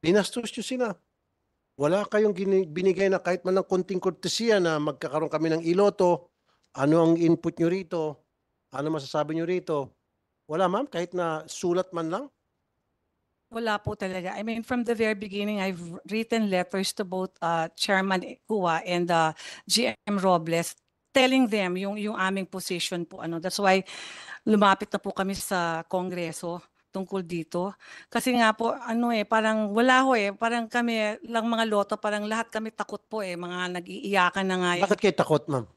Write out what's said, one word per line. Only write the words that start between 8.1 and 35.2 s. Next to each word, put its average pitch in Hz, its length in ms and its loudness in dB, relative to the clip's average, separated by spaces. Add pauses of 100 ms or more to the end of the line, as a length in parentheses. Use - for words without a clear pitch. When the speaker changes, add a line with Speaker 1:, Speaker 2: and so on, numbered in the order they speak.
Speaker 1:
Ano 151 240 -2
masasabi 147 400 -2
nyo 165 80 -2
rito? 170 480 -4 (560)
Wala, 170 160 0
ma'am, 202 240 0
kahit 175 240 -6
na 165 320 -2
sulat 180 480 -2
man 165 160 -4
lang? 214 160 -6 (1300)
Speaker 2:
Wala 226 240 -2
po 214 160 -6
talaga. 185 400 -6
I - 80 -8
mean, 226 240 -6
from 240 240 -2
the 233 80 0
very 220 160 2
beginning, 202 480 -4
I've 175 480 -6
written 220 400 0
letters 185 480 -2
to 208 80 -4
both, 185 400 -6
uh, 165 320 0
Chairman 190 480 2 (240)
Kua 175 320 2
and, 175 320 0
uh, 160 240 2 (320)
G 165 240 0 (160)
M 202 80 0
Robles, 170 560 2 (400)
telling 262 320 4
them 190 320 0
yung, 196 240 -4
yung 208 160 -4
aming 190 320 -2
position 175 560 -4
po. - 160 -16
Ano. 165 160 -6
That's 180 240 -4
why 190 240 4 (640)
lumapit 208 400 4
na - 80 -4
po 190 160 -6
kami 190 240 -4
sa 170 480 -2
Kongreso 175 720 -6 (300)
tungkol 190 360 -6
dito. 175 520 -6 (320)
Kasi 240 280 0
nga 220 200 4
po, 233 180 -2
ano 240 400 -2
eh, 208 140 -2
parang 220 480 2
wala 254 320 6
ho 269 100 4
eh. 202 160 0
Parang 233 320 -2
kami 226 540 -2 (100)
lang 226 160 -2
mga 226 220 0
loto, 208 320 0
parang 208 260 -2
lahat 220 240 -4
kami 220 240 -6
takot 208 320 -8
po 220 160 -6
eh. 180 160 -6
Mga 180 420 -6
nag-iiyakan 190 680 0
na 185 100 0
nga. 180 140 2 (160)
Speaker 1:
Bakit 196 160 2
kayo 196 100 4
takot, 151 380 2